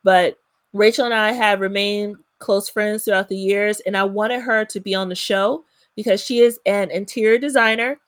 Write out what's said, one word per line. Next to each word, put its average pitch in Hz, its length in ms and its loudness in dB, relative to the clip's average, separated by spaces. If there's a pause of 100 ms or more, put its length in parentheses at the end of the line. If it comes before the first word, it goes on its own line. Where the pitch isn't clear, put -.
But 180 340 2 (340)
Rachel 226 340 2
and 233 80 -2
I 214 180 0
have 214 280 0
remained 202 560 -4 (220)
close 202 300 -2
friends 208 360 -4
throughout 196 240 0
the 190 80 -6
years, 202 440 0
and 196 160 -4
I 196 80 2
wanted 214 380 -2
her 220 220 0
to 208 160 -10
be 190 140 -4
on 190 140 -2
the 180 80 -6
show 214 480 -2 (320)
because 214 280 0
she 240 160 0
is 233 260 6
an 196 240 0
interior 214 480 0
designer. 247 680 0